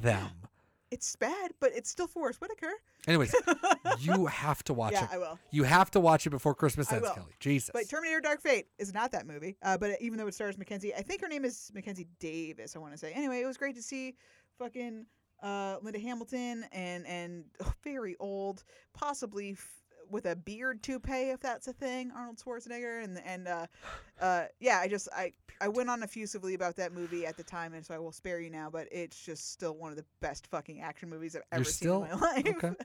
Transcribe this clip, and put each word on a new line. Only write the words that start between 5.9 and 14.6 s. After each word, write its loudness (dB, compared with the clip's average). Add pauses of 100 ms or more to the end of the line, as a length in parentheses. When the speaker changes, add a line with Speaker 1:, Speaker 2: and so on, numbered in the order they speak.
Speaker 1:
to 8
watch 10
it 0
before 4
Christmas 4
Speaker 2:
I 4
Speaker 1:
ends, 2
Speaker 2:
will. -2
Speaker 1:
Kelly. -10
Jesus. 2
Speaker 2:
But 0
Terminator 0
Dark 2
Fate 4 (120)
is -4
not 0
that -4
movie, -10
uh, 4
but 0
even -4
though -4
it -4
stars -4
Mackenzie, -6
I -4
think -6
her -4
name -2
is -6
Mackenzie -10 (100)
Davis, -8
I -12
wanna -14
say. -8
Anyway, -2
it 0
was -4
great -4
to -14
see -8 (420)
fucking, -8 (360)